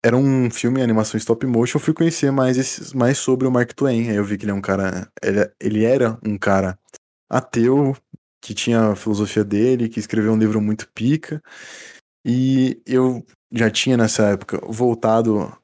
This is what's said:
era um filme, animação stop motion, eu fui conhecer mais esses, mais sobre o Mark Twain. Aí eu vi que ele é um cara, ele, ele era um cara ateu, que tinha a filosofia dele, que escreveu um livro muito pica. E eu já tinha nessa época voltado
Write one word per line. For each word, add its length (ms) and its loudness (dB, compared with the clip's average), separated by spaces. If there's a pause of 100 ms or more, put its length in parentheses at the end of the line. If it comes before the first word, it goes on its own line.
era 140 4
um 340 2
filme, 300 -2
animação 360 0
stop 280 0
motion, 320 0
eu 60 -2
fui 100 0
conhecer 380 0
mais 260 2
esses, 360 -6
mais 240 2
sobre 300 0
o 40 2
Mark 220 0
Twain. 360 0
Aí 60 -2
eu 80 0
vi 140 -4
que 80 -8
ele 60 -2
é 40 -2
um 60 -4
cara, 500 -4 (100)
ele, 380 0
ele 260 -2
era 380 2
um 140 -4
cara 400 0 (520)
ateu, 680 2 (460)
que 120 -12
tinha 380 2
a 40 0
filosofia 480 -2
dele, 460 0
que 100 -8
escreveu 340 0
um 40 2
livro 240 2
muito 320 -4
pica. 480 -4 (840)
E 600 0
eu 400 0 (260)
já 200 2
tinha 260 0
nessa 320 2
época 380 -4
voltado 840 0 (120)